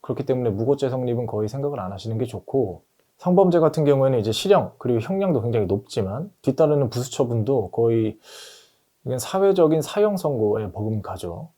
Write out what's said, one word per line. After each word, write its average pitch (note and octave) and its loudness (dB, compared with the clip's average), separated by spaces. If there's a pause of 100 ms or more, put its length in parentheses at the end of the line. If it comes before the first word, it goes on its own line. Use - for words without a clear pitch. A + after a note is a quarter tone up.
그렇기 C3 -6
때문에 B2+ 0
무고죄 B2+ 0
성립은 B2 -4
거의 G#2+ -4
생각을 C#3 -6
안 F#2+ -8
하시는 A2 -8
게 B2+ -2
좋고, A2 -4 (360)
성범죄 F3+ 4
같은 D#3 2
경우에는 C3+ 4
이제 G#2+ 0
실형 F3 2
그리고 A#2+ 0
형량도 F#3 0
굉장히 A2+ 0
높지만 G#2 -4
뒤따르는 D3 2
부수 B2 -6
처분도 A#2+ 0
거의, A2+ 0 (840)
이건 B2+ -4
사회적인 F3+ 2
사형 G#3 0
선고에 A2 -2
버금가죠. G#2 -8